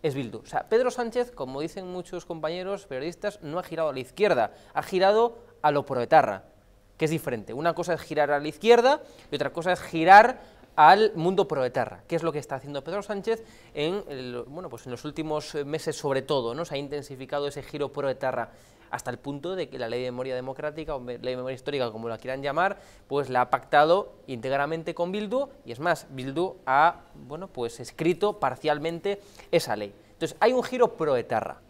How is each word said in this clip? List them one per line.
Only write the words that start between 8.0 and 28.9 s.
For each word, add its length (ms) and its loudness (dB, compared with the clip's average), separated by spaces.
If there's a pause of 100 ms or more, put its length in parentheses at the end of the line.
girar 300 0
a 80 2
la 100 -4
izquierda 540 4 (280)
y 40 -6
otra 180 -4
cosa 200 -2
es 80 -2
girar 600 8 (360)
al 380 10
mundo 320 2
proetarra, 600 -2
que 100 -4
es 60 -2
lo 100 -2
que 60 -6
está 160 -8
haciendo 280 -8
Pedro 200 -8
Sánchez 420 -6 (300)
en 340 -2
el, 380 -10
bueno, 240 -14
pues 160 -14
en 60 -10
los 120 -12
últimos, 500 -6
eh, 100 -4
meses 320 -6
sobre 260 -2
todo, 320 -2
¿no? 100 -6
Se 120 -8
ha 20 -4
intensificado 720 -8
ese 140 -10
giro 300 -6
proetarra 600 -4 (380)
hasta 200 -8
el 80 -8
punto 380 -8
de 120 -6
que 100 -14
la 100 -4
ley 140 -4
de 80 -4
memoria 240 -6
democrática 600 -8
o 40 -8
me-, 180 -10
ley 140 -6
de 40 -4
memoria 180 -6
histórica, 380 -4
como 160 -8
la 100 -6
quieran 240 -8
llamar, 360 -2 (300)
pues 220 -2
la 120 4
ha 80 0
pactado 640 4 (120)
íntegramente 680 -4
con 180 -4
Bildu, 360 -4 (160)
y 80 -14
es 80 -12
más, 300 0
Bildu 460 -6 (100)
ha, 360 4 (120)
bueno, 340 -14
pues 300 -8
escrito 640 -2
parcialmente 800 -4 (320)